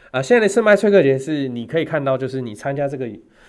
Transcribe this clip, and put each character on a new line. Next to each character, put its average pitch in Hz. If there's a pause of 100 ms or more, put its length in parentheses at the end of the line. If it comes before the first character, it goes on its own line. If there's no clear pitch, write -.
(100)
啊， 127
现 240
在 233
的 208
圣 220
派 208
翠 202
克 196
节 135
是 139
你 120
可 156
以 160
看 143
到， 131
就 135
是 131
你 117
参 139
加 143
这 135
个 127 (400)